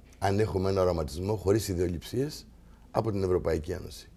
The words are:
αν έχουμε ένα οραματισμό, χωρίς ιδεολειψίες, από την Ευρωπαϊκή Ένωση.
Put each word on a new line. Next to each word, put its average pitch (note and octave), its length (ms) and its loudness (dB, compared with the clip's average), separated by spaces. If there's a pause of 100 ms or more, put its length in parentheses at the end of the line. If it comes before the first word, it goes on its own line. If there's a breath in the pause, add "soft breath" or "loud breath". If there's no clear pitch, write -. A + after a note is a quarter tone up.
(180)
αν G2 220 2
έχουμε F#2+ 300 0
ένα F#2+ 100 2
οραματισμό, F2+ 560 0
χωρίς G2 320 2
ιδεολειψίες, F2+ 800 -4 (440 soft breath)
από A2+ 220 0
την G2 100 0
Ευρωπαϊκή E2 480 2
Ένωση. E2 460 -10